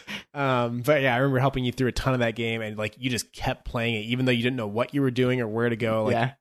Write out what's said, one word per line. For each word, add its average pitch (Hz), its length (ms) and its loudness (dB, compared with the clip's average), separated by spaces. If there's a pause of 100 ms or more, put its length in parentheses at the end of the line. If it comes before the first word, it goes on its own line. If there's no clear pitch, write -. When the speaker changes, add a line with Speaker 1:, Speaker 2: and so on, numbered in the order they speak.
(340)
Speaker 1:
Um, 123 480 0
but 147 200 4
yeah, 135 120 2
I 120 40 2
remember 135 220 2
helping 131 260 0
you 120 80 0
through 127 160 0
a - 20 -6
ton - 220 -2
of 127 80 0
that 117 140 0
game, 113 260 -2
and, 107 160 -8
like, 107 200 -4
you 127 120 -4
just 117 240 -4
kept - 320 -6
playing 117 300 -2
it, 107 120 -4
even 123 180 0
though 127 60 4
you 117 120 2
didn't 127 140 0
know 113 100 -4
what 104 260 -2
you 143 80 2
were 131 100 2
doing 123 300 2
or 113 60 -2
where 113 220 0
to 117 60 0
go. 110 300 0
Like, 107 80 2
Speaker 2:
Yeah. 117 280 0